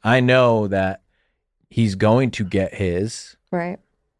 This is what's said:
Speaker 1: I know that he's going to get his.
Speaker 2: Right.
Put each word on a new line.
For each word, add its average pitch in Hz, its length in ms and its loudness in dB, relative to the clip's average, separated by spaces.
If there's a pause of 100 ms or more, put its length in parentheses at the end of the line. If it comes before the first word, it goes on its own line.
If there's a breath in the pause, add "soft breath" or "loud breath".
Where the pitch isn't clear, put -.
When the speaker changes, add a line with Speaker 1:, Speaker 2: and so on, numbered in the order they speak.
Speaker 1:
I 120 160 2
know 123 480 2
that 95 340 -2 (680)
he's 110 260 0
going 110 360 2
to - 120 -6
get 95 320 -2
his. 95 640 -4 (140)
Speaker 2:
Right. 175 280 -6 (400)